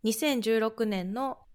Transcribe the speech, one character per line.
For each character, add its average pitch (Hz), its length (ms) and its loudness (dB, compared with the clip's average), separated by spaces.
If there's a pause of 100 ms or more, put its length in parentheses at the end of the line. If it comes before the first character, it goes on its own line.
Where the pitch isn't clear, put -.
二 220 80 2
千 269 280 2
十 220 200 2
六 220 260 0
年 190 280 -2
の 262 240 -4 (160)